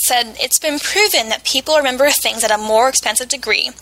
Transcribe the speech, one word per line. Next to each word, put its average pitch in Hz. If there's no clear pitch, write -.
said 240
it's -
been 294
proven 339
that -
people 311
remember 269
things 226
at 214
a 214
more 220
expansive 240
degree 247